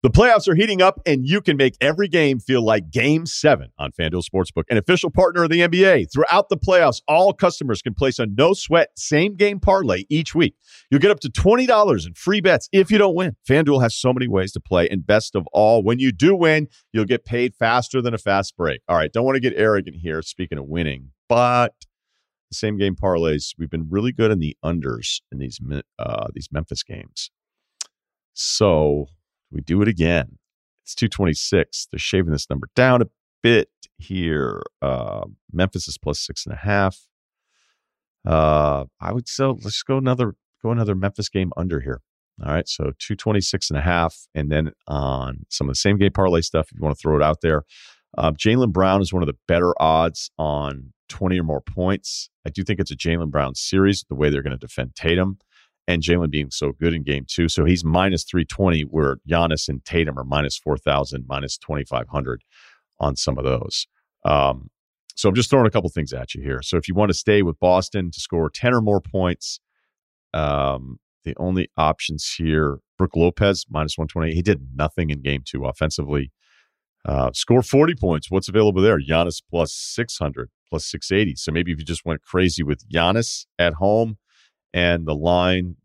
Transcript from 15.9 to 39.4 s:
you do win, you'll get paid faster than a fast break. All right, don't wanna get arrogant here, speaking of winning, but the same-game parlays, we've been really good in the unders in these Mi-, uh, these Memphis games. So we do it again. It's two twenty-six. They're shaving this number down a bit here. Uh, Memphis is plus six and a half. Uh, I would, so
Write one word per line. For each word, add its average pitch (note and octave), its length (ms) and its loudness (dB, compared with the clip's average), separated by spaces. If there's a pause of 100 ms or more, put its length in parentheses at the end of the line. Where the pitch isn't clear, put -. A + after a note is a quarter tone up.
you C3 140 2
do D3+ 220 4
win, D#3 340 2 (260)
you'll A2 100 2
get A2+ 220 -2
paid A#2+ 280 -2
faster B2 460 0
than A#2 140 -2
a G#2+ 40 -6
fast G2 380 -2
break. D#2 320 -2
All F2 80 2
right, D#2 160 0
don't A#2 140 0
wanna C3+ 120 0
get B2 160 0
arrogant G2 420 0
here, E2 260 -6
speaking D#2+ 340 -8
of C#2 80 -10
winning, C#2+ 460 -6 (180)
but B2 460 2 (760)
the - 60 -14
same-game G2+ 400 -2
parlays, E2 600 0
we've E2 100 -8
been D#2+ 220 -8
really G#2+ 220 -2
good A2+ 180 0
in G2+ 80 2
the D2+ 260 -4
unders C2+ 560 -6 (100)
in C2+ 60 -14
these C2 240 -10
Mi-, C#2 220 -8 (160)
uh, G#1+ 340 -6
these - 180 -14
Memphis - 320 -8
games. - 480 -14 (1000)
So D2+ 760 0 (440)
we D2 80 -8
do E2+ 220 0
it G#2+ 60 4
again. E2+ 500 0 (460)
It's - 100 -16
two A2+ 140 -2
twenty-six. - 840 -2
They're - 80 -10
shaving F#2 320 -2
this D2 180 -4
number C2+ 280 -8
down B2+ 260 4
a - 60 -2 (340)
bit A#2 260 4 (300)
here. D2+ 640 -4 (180)
Uh, A1 440 -4 (280)
Memphis F#2 360 -2
is - 100 -12
plus - 220 -6
six - 260 -12
and - 80 -10
a D2+ 40 -12
half. G2 500 0 (1160)
Uh, D2+ 600 2 (160)
I F2 120 -8
would, A#2+ 140 -6
so C3+ 340 -4